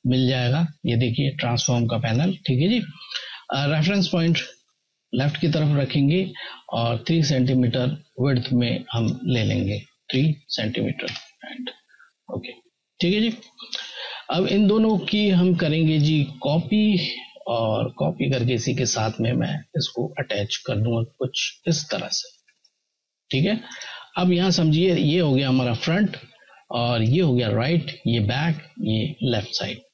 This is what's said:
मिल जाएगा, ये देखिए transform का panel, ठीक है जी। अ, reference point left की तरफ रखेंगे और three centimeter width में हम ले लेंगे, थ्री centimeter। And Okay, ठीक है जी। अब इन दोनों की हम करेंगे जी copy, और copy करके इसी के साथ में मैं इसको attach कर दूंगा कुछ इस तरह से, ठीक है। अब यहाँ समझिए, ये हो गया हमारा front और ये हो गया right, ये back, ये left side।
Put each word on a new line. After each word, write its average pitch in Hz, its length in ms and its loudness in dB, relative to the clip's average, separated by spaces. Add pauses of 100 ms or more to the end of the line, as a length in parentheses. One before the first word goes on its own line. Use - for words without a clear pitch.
मिल 127 220 2
जाएगा, 131 380 2 (200)
ये 120 100 0
देखिए 127 400 0
transform 120 500 0
का 117 120 -2
panel, 123 340 0 (140)
ठीक 131 140 2
है 175 80 2
जी। 240 100 2 (720)
अ, 139 160 -2
reference 160 420 2
point 165 300 2 (760)
left 135 280 0
की 170 80 2
तरफ 151 280 2
रखेंगे 143 540 2 (420)
और 117 360 -2
three 165 160 4
centimeter 127 720 2 (240)
width 127 320 2
में 120 400 0
हम 117 340 -2
ले 117 180 2
लेंगे, 101 340 0 (320)
थ्री 147 240 2 (140)
centimeter। 110 580 -4 (400)
And - 240 -12 (580)
Okay, - 240 -10 (480)
ठीक 180 140 2
है 214 60 2
जी। 226 120 0 (1000)
अब 175 180 0
इन 208 180 4
दोनों 220 300 4 (100)
की 208 240 2
हम 180 260 4
करेंगे 156 440 2
जी 151 220 4 (200)
copy, 175 720 2 (340)
और 113 400 0 (100)
copy 139 320 -2
करके 127 240 2
इसी 120 200 -2
के 127 120 0
साथ 110 340 -2
में 117 140 0
मैं 120 180 0 (240)
इसको - 300 -4 (120)
attach 101 380 -4
कर 117 200 -4
दूंगा 113 260 0 (160)
कुछ 131 220 -4 (280)
इस 165 220 0
तरह - 220 -6
से, - 160 -6 (1000)
ठीक 139 140 2
है। 214 140 0 (600)
अब 180 140 2
यहाँ 180 180 2
समझिए, 165 440 2
ये 160 240 2
हो 151 140 2
गया 135 160 2
हमारा 127 280 2
front 190 400 0 (560)
और 120 300 0
ये 131 180 4
हो 143 140 4
गया 120 160 2
right, 135 400 0 (160)
ये 117 160 2
back, 147 360 0 (220)
ये 110 440 -2
left 113 300 -2
side। 107 240 -6 (160)